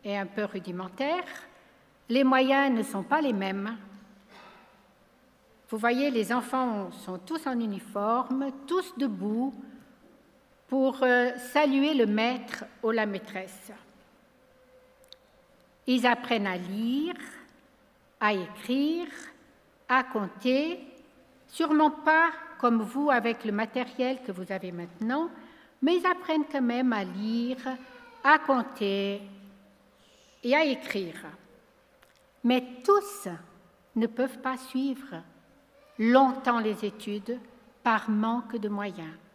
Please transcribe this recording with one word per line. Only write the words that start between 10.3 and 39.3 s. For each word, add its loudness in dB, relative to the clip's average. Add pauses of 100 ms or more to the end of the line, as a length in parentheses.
pour, 2
euh, 4
saluer 2
le 4
maître -2 (160)
ou 0
la 0
maîtresse. -10 (2250)
Ils 2
apprennent 2
à -4
lire, -2 (1040)
à 2
écrire, -2 (800)
à 4
compter, -2 (640)
sûrement 4
pas 4 (300)
comme 4
vous 0
avec 2
le -2
matériel -2
que -10
vous -8
avez -6
maintenant, -4 (500)
mais 4
ils 0
apprennent 0
quand -4
même 2
à 0
lire, -2 (680)
à 8
compter 0 (1200)
et 4
à 6
écrire. -2 (1200)
Mais 4 (220)
tous 2 (680)
ne 2
peuvent -2
pas -4
suivre -6 (760)
longtemps 6
les -2
études -6 (420)
par 2
manque 0
de -4
moyens. -8 (200)